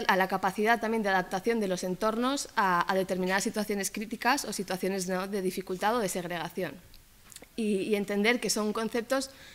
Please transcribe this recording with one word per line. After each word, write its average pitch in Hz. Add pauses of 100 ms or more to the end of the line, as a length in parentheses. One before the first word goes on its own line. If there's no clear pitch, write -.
a 202
la 185
capacidad 208
también 220
de 196
adaptación 190
de 208
los 180
entornos 220
a, 185
a 196
determinadas 190
situaciones 202
críticas 240
o 214
situaciones, 185
¿no? 185
de 196
dificultad 185
o -
de 208
segregación. 175 (840)
Y, 208
y 202
entender 208
que 214
son 214
conceptos 240 (260)